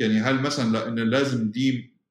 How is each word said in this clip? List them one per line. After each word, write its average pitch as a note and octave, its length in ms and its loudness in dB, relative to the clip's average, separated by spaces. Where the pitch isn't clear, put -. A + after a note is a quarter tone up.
يعني A2 140 2
هل C3 280 2
مثلًا C3+ 300 0
لا-، A2+ 160 -2
إنه A2+ 140 -2
لازم A#2 480 0
دي، B2+ 440 -2